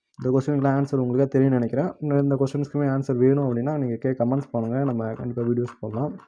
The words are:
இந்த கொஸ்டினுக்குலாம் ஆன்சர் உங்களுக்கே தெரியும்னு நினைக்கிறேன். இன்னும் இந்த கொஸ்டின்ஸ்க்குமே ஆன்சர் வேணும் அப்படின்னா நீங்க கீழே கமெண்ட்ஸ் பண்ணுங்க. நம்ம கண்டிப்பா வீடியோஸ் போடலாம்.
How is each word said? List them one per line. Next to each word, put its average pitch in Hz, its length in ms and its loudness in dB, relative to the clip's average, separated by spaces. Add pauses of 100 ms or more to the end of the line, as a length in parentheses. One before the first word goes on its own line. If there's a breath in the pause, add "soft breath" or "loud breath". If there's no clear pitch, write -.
(180)
இந்த 131 120 -2
கொஸ்டினுக்குலாம் 135 460 2
ஆன்சர் 139 200 0
உங்களுக்கே 127 320 2
தெரியும்னு 135 300 4
நினைக்கிறேன். 120 320 0 (100)
இன்னும் 143 220 2
இந்த 139 120 2
கொஸ்டின்ஸ்க்குமே 143 540 -2
ஆன்சர் 135 280 0
வேணும் 135 300 4
அப்படின்னா 127 320 -2
நீங்க 123 180 -2
கீழே 131 180 -2
கமெண்ட்ஸ் 131 360 0
பண்ணுங்க. 117 340 -2
நம்ம 113 280 -2
கண்டிப்பா 120 300 -6
வீடியோஸ் 120 380 -2
போடலாம். 110 320 -4 (160)